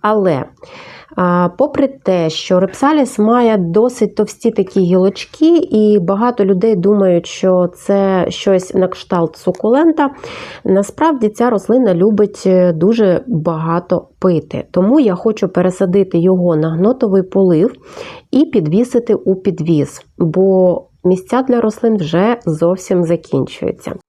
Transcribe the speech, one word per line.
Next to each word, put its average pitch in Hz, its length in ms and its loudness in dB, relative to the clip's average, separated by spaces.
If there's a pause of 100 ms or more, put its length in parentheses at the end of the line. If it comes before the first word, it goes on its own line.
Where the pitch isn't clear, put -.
Але, 190 440 0 (680)
а, 180 420 0
попри 277 300 0
те, 175 420 -2
що 180 300 0
рипсаліс 269 600 0
має 220 380 2
досить 208 580 0
товсті 214 360 -2
такі 196 280 -2
гілочки, 190 800 2
і 214 420 2
багато 202 460 0
людей 196 300 2
думають, 185 500 2
що 180 420 0
це 190 640 0
щось 185 440 -2
на 185 140 0
кшталт 170 480 -4
сукулента, 285 760 0 (540)
насправді 214 680 0
ця 240 200 -2
рослина 220 440 0
любить, 202 520 0
е, 180 280 2
дуже 185 540 2
багато 165 800 -4 (120)
пити. - 520 -2
Тому 208 280 2
я 208 160 2
хочу 214 320 -2
пересадити 185 680 0
його 180 380 2
на 160 160 0
гнотовий 196 520 0
полив 185 500 2 (580)
і 285 140 2
підвісити 226 680 0
у 190 200 -2
підвіз, 165 680 -2 (160)
бо 185 680 2 (200)
місця 185 380 0
для 247 200 0
рослин 220 360 0
вже 185 480 0
зовсім 175 580 -2
закінчуються. - 920 -4 (140)